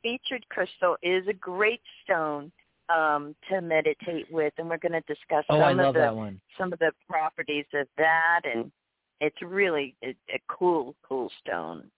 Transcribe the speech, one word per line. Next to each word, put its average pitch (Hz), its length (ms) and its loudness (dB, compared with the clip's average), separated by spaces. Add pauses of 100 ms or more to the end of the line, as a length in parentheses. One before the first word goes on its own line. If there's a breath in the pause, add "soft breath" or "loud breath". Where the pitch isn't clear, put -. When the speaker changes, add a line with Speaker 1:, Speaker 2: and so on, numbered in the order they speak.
Speaker 1:
featured 240 480 -6
crystal, - 520 0
is 185 260 0
a 214 40 2
great 202 480 -2 (220)
stone, 151 480 -2 (380)
um, 151 480 2 (140)
to 190 100 0
meditate 160 720 0
with. 151 260 0
And 165 100 -6
we're 165 100 -4
gonna 165 240 -2
discuss 151 460 -2
Speaker 2:
Oh, 151 100 4
Speaker 1:
some 156 40 6
Speaker 2:
I 143 80 6
Speaker 1:
of 127 60 2
Speaker 2:
love 135 180 4
Speaker 1:
the, 160 60 4
Speaker 2:
that 113 160 2
one. 104 240 -8 (180)
Speaker 1:
some 185 140 -2
of 170 80 -8
the 160 120 2 (160)
properties 156 640 -4
of 139 120 -2 (120)
that. 165 460 4
And 120 280 -4 (480)
it's 151 220 -2
really 175 600 0
a, 127 80 -8 (240)
a 131 140 -4
cool, 160 480 0 (120)
cool 127 220 -4 (100)
stone. 82 580 -8